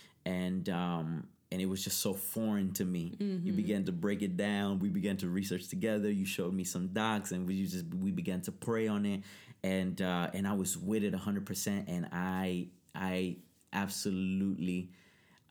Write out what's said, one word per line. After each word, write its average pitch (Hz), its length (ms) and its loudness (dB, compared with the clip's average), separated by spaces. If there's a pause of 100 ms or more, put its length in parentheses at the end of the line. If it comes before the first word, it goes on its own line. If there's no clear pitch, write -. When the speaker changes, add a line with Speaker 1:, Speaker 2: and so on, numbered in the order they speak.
(260)
Speaker 1:
and, 90 420 0
um, 85 600 0 (220)
and 92 120 -2
it 95 40 2
was 95 160 0
just - 200 -2
so 104 100 2
foreign 101 640 0
to 98 100 0
me. 90 340 -2
You 202 80 -2
Speaker 2:
Mm-hmm. 175 300 0
Speaker 1:
began 101 300 2
to 92 60 0
break 101 280 0
it 95 160 0
down. 101 440 2
We 98 100 2
began 98 340 2
to 87 60 0
research 90 380 0
together. 107 420 0
You 98 160 2
showed 92 260 -2
me 92 120 0
some 90 240 -2
docs, 107 440 2
and 90 140 0
we 95 180 2
just, 87 300 -2
we 95 160 0
began 90 320 0
to 95 100 -6
pray 113 340 0
on 104 200 2
it, 101 160 0 (400)
and, 95 400 2
uh, 87 320 4
and 98 120 0
I 101 60 2
was 95 240 0
with 101 280 2
it 98 100 2
a 95 40 0
hundred 101 280 0
percent. 101 420 -2
And 87 240 0
I, 92 560 0 (260)
I 92 420 0 (360)
absolutely, 95 1160 0 (600)